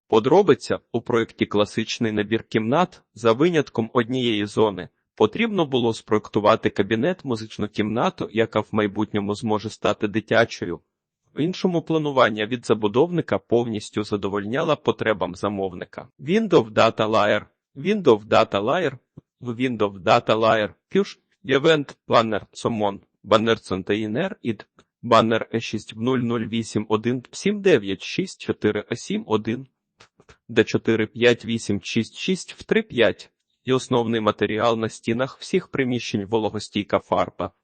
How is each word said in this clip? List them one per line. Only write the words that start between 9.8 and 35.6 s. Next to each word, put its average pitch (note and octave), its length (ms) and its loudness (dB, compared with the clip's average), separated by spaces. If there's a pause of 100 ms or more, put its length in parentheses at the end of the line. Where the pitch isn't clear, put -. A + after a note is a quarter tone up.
дитячою. A2 720 0 (540)
В C#3+ 60 -4
іншому E3+ 420 0
планування C3 640 0
від A#2+ 200 -6
забудовника A#2 720 0
повністю A2+ 680 -2
задовольняла G#2 720 -4
потребам G#2+ 580 -2
замовника. F#2+ 760 -6 (120)
Window D#3+ 520 2
Data A2 360 2
Layer. G#2+ 340 2 (340)
Window C#3 520 2
Data G#2+ 320 2
Layer. C3+ 380 -2 (420)
В A#2+ 140 -8
Window G#2+ 480 -2
Data A2+ 340 2
Layer. A2 340 2 (180)
Фюш. - 300 -2 (260)
Event. C#3 520 2 (120)
Banner. A2+ 320 2 (120)
Сомон. G#2 480 -2 (240)
Banner A2 480 2
Container. G#2+ 680 -2
Ід. A2 240 -6 (360)
Banner A2+ 520 4
Е A2+ 60 -2
шість - 320 -8
в G#2+ 80 -14
нуль B2+ 180 0
нуль A#2+ 220 -2
вісім A2 480 -4
один A#2 420 -2
сім G3+ 300 -2
дев'ять A2 420 2
шість - 380 -6
чотири G#2+ 500 0
А A#2 60 -6
сім G#3+ 300 -6
один. A2 400 -2 (840)
Д A2 160 4
чотири A2 420 0
п'ять A#2 380 2
вісім G#2+ 380 -4
шість - 340 -4
шість - 360 -6
в - 100 -20
три - 200 0
п'ять. A2 480 0 (340)
І B2 80 0
основний A#2 480 0
матеріал G#2+ 580 0
на A2 100 -2
стінах A#2+ 520 -4
всіх - 280 -4